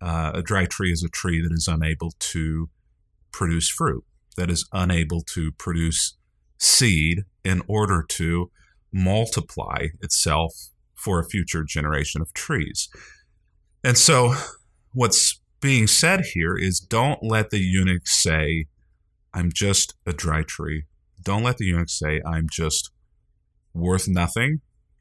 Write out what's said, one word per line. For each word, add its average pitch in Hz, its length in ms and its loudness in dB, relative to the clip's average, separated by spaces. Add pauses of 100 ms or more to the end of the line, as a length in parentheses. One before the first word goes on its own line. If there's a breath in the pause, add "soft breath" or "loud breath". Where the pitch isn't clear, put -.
Uh, 82 340 -2
a 87 60 -4
dry 95 240 0
tree 90 260 -2
is 85 120 0
a 82 60 -4
tree 82 320 -2
that 82 100 -2
is 82 160 0
unable 80 520 -2
to 80 500 -4 (640)
produce 82 380 0
fruit, 85 360 -4 (320)
that 90 120 -2
is 85 220 -2
unable 87 500 0
to 80 300 -6
produce 82 640 -2 (400)
seed 87 640 4 (200)
in 92 240 2
order 98 400 2
to 85 420 -2 (420 soft breath)
multiply - 960 -2 (140)
itself - 680 -2 (240)
for 95 260 0
a 165 60 -2
future 82 380 -4
generation 76 580 -2
of - 120 -8
trees. - 560 -4 (920 loud breath)
And 123 140 4
so 127 380 6 (580 loud breath)
what's - 480 2 (180)
being 127 280 4
said 180 340 4 (120)
here 85 220 0
is, 92 240 -2
don't 123 440 0
let 110 260 0
the 107 100 0
eunuch 92 480 2
say, 80 600 2 (640)
"I'm 87 180 0
just - 440 0 (100)
a 85 80 -4
dry 78 300 0
tree." 78 420 -8 (360)
Don't 101 220 -2
let 123 140 0
the 104 80 -4
eunuch 85 240 0
say, 76 360 -2
"I'm 80 240 -2
just - 420 -4 (800)
worth 90 340 0
nothing. 110 540 0 (400)